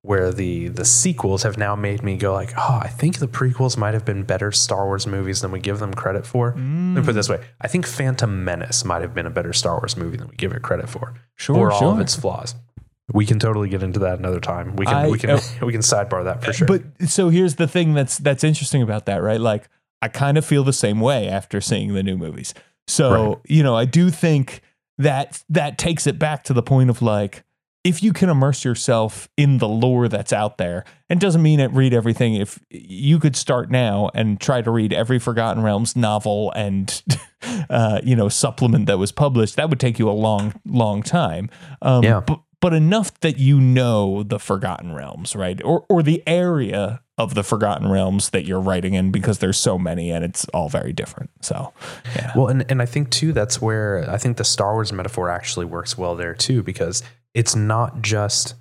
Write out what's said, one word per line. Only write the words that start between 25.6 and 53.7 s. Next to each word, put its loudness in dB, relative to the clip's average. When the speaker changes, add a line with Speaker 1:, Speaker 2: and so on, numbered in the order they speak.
Speaker 2:
takes -2
it 0
back -2
to -4
the 4
point 4
of, -2
like, -2
if 0
you 4
can 2
immerse 2
yourself 0
in 4
the 2
lore 2
that's -2
out 0
there, -4
and 2
doesn't 4
mean 6
it, 2
read 4
everything. 2
If -4
you 0
could 2
start -2
now 2
and 0
try 0
to 0
read 2
every 0
Forgotten 0
Realms 0
novel 0
and, -4
<laughs> -6
uh, 2
you 4
know, 2
supplement 2
that 2
was -2
published, 0
that -2
would 0
take 0
you 2
a 2
long, 0
long 0
time. -2
Um, 4
Speaker 1:
Yeah. 4
Speaker 2:
bu-, -4
but 2
enough 2
that 0
you 6
know 2
the -4
Forgotten -4
Realms, -10
right? -4
Or, 0
or 4
the 2
area 0
of -2
the 0
Forgotten 0
Realms 0
that -2
you're -2
writing 0
in, 2
because 0
there's 0
so 0
many -4
and -2
it's -6
all -2
very -4
different. -10
So, -8
yeah. -6
Speaker 1:
Well, 2
and, 0
and 2
I 0
think -2
too, 0
that's -2
where -2